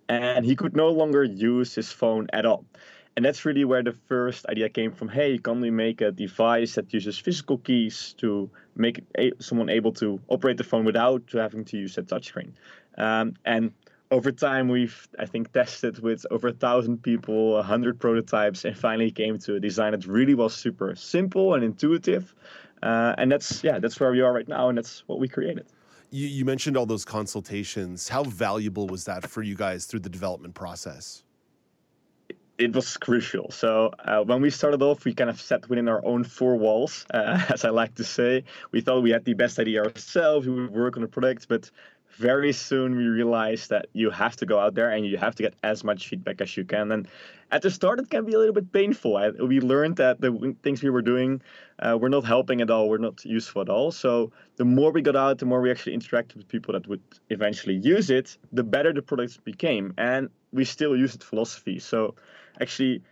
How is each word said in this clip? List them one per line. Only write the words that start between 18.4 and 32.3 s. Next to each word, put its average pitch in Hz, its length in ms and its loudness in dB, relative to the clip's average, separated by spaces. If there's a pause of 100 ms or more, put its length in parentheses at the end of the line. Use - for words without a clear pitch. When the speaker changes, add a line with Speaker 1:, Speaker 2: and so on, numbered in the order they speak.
Speaker 1:
and 98 120 -4
finally 113 340 0
came 110 300 -4
to 101 160 -4
a 98 40 -2
design 104 320 0
that 92 140 -4
really 131 280 4
was 113 200 2
super 95 400 -6
simple 190 600 0
and 123 100 2
intuitive. 165 720 0 (480)
Uh, 117 340 2
and 127 160 2
that's, - 320 -2
yeah, 139 140 2
that's 113 200 -2
where 127 140 4
we 127 80 4
are 123 120 4
right 117 140 -2
now, 135 220 0
and 120 100 0
that's - 300 -10
what - 100 -6
we 131 80 -2
created. - 400 -6 (440)
Speaker 2:
You, 139 180 -6
you 139 160 -4
mentioned 135 320 0
all 120 100 0
those 107 180 -4
consultations. 101 1040 -8
How 139 160 -2
valuable 104 640 -4
was 92 180 -8
that 90 240 -8
for 113 140 -10
you 101 140 -6
guys 92 300 -4
through 110 140 -8
the 95 100 -10
development 90 440 -8
process? 87 680 -14 (1300)